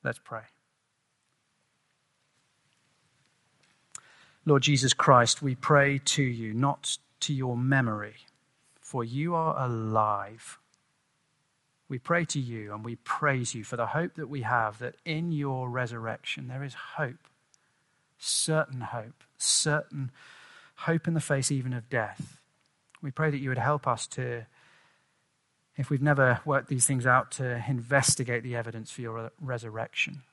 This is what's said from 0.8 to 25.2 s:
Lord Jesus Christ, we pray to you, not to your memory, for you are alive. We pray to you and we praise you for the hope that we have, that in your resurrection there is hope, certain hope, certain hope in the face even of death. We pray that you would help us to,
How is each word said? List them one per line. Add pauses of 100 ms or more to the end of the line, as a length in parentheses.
Lord
Jesus
Christ,
we
pray
to
you,
not (220)
to
your
memory, (640)
for
you
are
alive. (1300)
We
pray
to
you
and
we
praise
you
for
the
hope
that
we
have,
that (100)
in
your
resurrection
there
is (220)
hope, (880)
certain
hope, (140)
certain (640)
hope
in
the
face
even
of
death. (640)
We
pray
that
you
would
help
us
to, (1300)